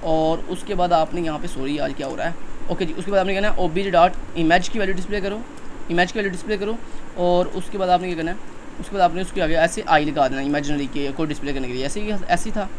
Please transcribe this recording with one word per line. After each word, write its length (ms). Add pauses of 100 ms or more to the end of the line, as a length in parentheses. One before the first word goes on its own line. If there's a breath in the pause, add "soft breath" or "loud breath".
और 360
उसके 360
बाद 180
आपने 280
यहाँ 180
पे, 80
sorry 320
यार, 140
क्या 140
हो 80
रहा 120
है, 80 (360)
ओके 140
जी, 80
उसके 180
बाद 80
आपने 140
कहना 160
है, 80
ओबीजे 340
डॉट 200 (260)
इमेज 320
की 100
value 160
display 260
करो, 200 (500)
image 200
की 80
value 120
display 260
करो। 200 (400 loud breath)
और 300
उसके 300
बाद 120
आपने 180
क्या 100
करना 140
है, 60 (420)
उसके 160
बाद 60
आपने 200
उसके 200
आगे 120
ऐसे 280
आई 240
लगा 220
देना 140
imaginary 460
के 240
को 140
display 280
करने 140
के 60
लिए। 120
ऐसे 160
ही, 80
ऐसे 400
ही 60
था? 240